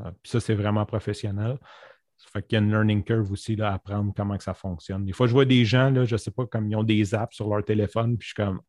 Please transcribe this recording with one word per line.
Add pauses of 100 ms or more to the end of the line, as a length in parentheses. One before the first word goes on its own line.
(220)
puis
ça,
c'est
vraiment
professionnel. (640)
Ça
fait
qu'il
y
a
une
learning
curve
aussi
là,
à
apprendre
comment
que
ça
fonctionne.
Des
fois,
je
vois
des
gens,
là,
je
sais
pas,
comme
ils
ont
des
apps
sur
leur
téléphone,
puis
je
suis
comme, «